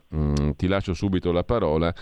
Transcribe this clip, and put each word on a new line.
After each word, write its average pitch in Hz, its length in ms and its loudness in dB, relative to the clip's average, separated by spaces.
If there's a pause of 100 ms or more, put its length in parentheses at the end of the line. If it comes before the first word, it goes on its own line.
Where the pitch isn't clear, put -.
(140)
mm, 73 440 0
ti 92 100 0
lascio 95 260 0
subito 92 380 0
la 87 120 0
parola, 85 580 2